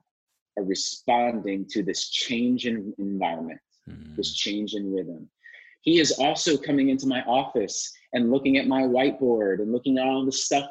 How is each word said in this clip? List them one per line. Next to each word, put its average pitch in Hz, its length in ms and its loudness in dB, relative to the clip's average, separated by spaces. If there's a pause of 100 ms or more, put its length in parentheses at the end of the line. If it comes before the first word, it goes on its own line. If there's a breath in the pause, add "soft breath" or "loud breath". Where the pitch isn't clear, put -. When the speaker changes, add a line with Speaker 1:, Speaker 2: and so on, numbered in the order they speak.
(580)
Speaker 1:
are 101 80 -2
responding 101 1040 -2
to 104 140 -2
this - 260 -4
change 123 580 -2
in 107 300 -4
environment, 85 640 -4 (260)
Speaker 2:
Hmm. 76 300 -16
Speaker 1:
this - 180 -4
change 104 380 -4
in 101 200 -4
rhythm. 85 360 -6 (540 loud breath)
He 165 180 6
is 151 100 2
also 139 460 2
coming 139 320 2
into 131 180 0
my 127 160 0
office 120 680 0 (220 loud breath)
and 120 180 2
looking 135 280 4
at 127 100 0
my 135 140 2
whiteboard 123 800 2
and 107 100 -2
looking 131 260 2
at 127 80 0
all 135 200 0
the 135 80 0
stuff 139 380 0